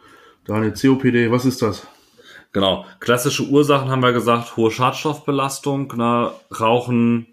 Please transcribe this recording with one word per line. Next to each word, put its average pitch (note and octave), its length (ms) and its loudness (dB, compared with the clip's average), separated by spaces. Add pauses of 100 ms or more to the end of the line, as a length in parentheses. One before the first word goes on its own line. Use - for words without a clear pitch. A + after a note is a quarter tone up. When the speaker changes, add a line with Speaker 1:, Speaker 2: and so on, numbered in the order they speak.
(460)
Speaker 1:
Daniel, G#2+ 280 -2
C C3+ 160 2
O C3+ 60 6
P B2+ 160 0
D, A#2+ 200 2
was A#2+ 140 0
ist B2+ 160 0
das? G#2 260 -4 (640)
Speaker 2:
Genau. F#2+ 340 0 (140)
Klassische B2 480 0
Ursachen C#3 420 2
haben C3 140 0
wir B2 100 4
gesagt, A#2 440 0
hohe A2+ 140 2
Schadstoffbelastung, C#3 1300 -4
ne, A#2+ 340 0 (260)
Rauchen, A#2 760 0